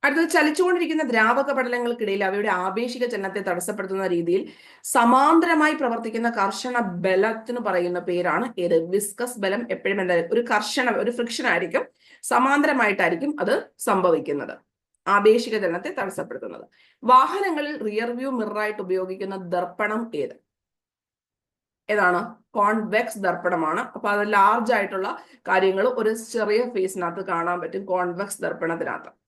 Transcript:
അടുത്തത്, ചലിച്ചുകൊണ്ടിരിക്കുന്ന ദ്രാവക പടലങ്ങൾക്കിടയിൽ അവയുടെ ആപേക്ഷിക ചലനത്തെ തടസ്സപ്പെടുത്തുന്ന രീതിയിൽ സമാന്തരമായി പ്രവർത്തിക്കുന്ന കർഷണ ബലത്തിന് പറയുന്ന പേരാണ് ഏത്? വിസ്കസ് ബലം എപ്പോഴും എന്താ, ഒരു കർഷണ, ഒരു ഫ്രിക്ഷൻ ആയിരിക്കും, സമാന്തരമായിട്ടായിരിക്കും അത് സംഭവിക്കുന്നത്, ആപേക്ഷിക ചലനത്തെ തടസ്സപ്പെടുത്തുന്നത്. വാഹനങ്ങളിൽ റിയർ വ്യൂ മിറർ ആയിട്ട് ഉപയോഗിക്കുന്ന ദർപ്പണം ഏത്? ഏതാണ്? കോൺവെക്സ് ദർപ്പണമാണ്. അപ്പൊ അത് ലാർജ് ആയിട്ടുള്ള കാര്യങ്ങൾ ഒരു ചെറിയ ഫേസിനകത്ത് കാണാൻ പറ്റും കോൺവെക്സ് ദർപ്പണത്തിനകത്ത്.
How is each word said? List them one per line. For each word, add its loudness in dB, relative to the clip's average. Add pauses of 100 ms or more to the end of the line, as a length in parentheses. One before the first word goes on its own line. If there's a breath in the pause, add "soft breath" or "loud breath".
അടുത്തത്, 2
ചലിച്ചുകൊണ്ടിരിക്കുന്ന 2
ദ്രാവക 2
പടലങ്ങൾക്കിടയിൽ -2
അവയുടെ 0
ആപേക്ഷിക -2
ചലനത്തെ -6
തടസ്സപ്പെടുത്തുന്ന -4
രീതിയിൽ 0 (300 loud breath)
സമാന്തരമായി 4
പ്രവർത്തിക്കുന്ന -2
കർഷണ -2
ബലത്തിന് 0
പറയുന്ന -2
പേരാണ് -2
ഏത്? 2
വിസ്കസ് -4
ബലം -2
എപ്പോഴും -2
എന്താ, 2
ഒരു 2
കർഷണ, 0
ഒരു -2
ഫ്രിക്ഷൻ -4
ആയിരിക്കും, 0 (360 soft breath)
സമാന്തരമായിട്ടായിരിക്കും 2
അത് 0
സംഭവിക്കുന്നത്, 0 (500)
ആപേക്ഷിക 4
ചലനത്തെ -2
തടസ്സപ്പെടുത്തുന്നത്. -8 (380 soft breath)
വാഹനങ്ങളിൽ 4
റിയർ -4
വ്യൂ -4
മിറർ -4
ആയിട്ട് -4
ഉപയോഗിക്കുന്ന -4
ദർപ്പണം -4
ഏത്? -4 (1500)
ഏതാണ്? 2 (160)
കോൺവെക്സ് 0
ദർപ്പണമാണ്. -2
അപ്പൊ -6
അത് 0
ലാർജ് 4
ആയിട്ടുള്ള -2 (240 loud breath)
കാര്യങ്ങൾ 4
ഒരു 0
ചെറിയ 0
ഫേസിനകത്ത് -4
കാണാൻ -2
പറ്റും -8
കോൺവെക്സ് -4
ദർപ്പണത്തിനകത്ത്. -6